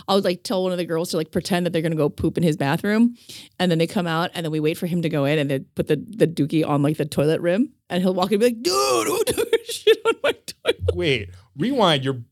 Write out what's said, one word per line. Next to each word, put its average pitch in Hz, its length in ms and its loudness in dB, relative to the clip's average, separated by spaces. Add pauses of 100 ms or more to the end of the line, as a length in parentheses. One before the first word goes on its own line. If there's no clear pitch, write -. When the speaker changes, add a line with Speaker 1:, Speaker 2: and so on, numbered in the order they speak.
Speaker 1:
I'll, 196 120 4
like, 180 240 -2
tell 185 180 -2
one 185 100 0
of 175 60 -4
the 175 60 -2
girls 165 260 -4
to, 156 60 -2
like, 156 160 -4
pretend 180 340 0
that 170 60 -2
they're 165 100 0
gonna 160 140 0
go 151 140 2
poop - 260 -2
in 170 80 0
his 156 120 4
bathroom. 214 600 2 (420)
And 180 120 2
then 165 80 2
they 165 80 2
come 175 200 -2
out 165 280 0
and 175 100 -6
then 156 80 -4
we 156 80 -2
wait 156 180 0
for 190 80 -6
him 170 160 -2
to 160 60 0
go 147 160 0
in 147 140 2
and 143 120 0
then 135 240 -4
put - 140 -4
the, 156 80 2
the - 320 0
dookie 156 380 0
on, 147 160 0
like, 151 160 0
the 190 80 -2
toilet 151 340 0
rim. 180 320 0 (160)
And 180 140 -2
he'll 185 120 2
walk 185 160 0
in 220 40 0
and 208 60 2
be 240 80 4
like, 233 140 -4
"Dude, 403 460 0
who 440 160 0
<laughs> - 0 -
took 466 240 -2 (160)
shit - 400 2
on 453 180 0
my 285 100 0
toilet?" - 480 -6 (140)
Speaker 2:
Wait, 139 360 0 (260)
rewind. 175 480 2
Your 131 140 -2 (140)